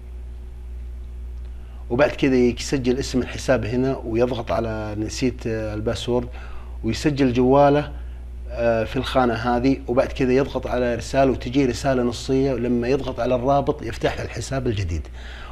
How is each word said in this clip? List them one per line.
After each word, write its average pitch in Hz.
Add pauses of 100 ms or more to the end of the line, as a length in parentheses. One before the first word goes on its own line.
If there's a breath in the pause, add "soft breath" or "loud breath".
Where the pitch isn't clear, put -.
(1900 loud breath)
وبعد 131
كذا 135
يسجل 123
اسم 131
الحساب 117
هنا 127
ويضغط 117
على 110
نسيت، 117
آه، 110
الباسورد 117 (560 loud breath)
ويسجل 131
جواله، 143 (600 loud breath)
آه، 117
في 107
الخانة 123
هذه 123 (100)
وبعد 127
كذا 131
يضغط 131
على 120
إرسال 135
وتجي 127
رسالة 123
نصية، 135
ولما 120
يضغط 131
على 123
الرابط 135
يفتح 113
له 117
الحساب 123
الجديد 87 (440 loud breath)